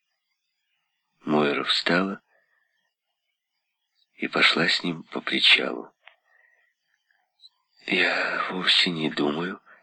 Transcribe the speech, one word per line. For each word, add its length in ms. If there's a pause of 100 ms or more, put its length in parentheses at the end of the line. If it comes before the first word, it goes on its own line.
(1200)
Мойра 420
встала 580 (1900)
и 120
пошла 400
с 160
ним 200
по 180
причалу. 720 (1900)
«Я 640
вовсе 420
не 180
думаю, 520 (220)